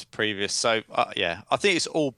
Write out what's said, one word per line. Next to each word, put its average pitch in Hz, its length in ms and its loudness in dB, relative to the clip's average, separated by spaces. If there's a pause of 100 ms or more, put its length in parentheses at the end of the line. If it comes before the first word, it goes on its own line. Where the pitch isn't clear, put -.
(100)
previous. 104 440 -2
So, 113 360 2
uh, 120 260 0
yeah, 90 340 -2
I 131 60 2
think 190 200 2
it's 160 100 -2
all 147 320 0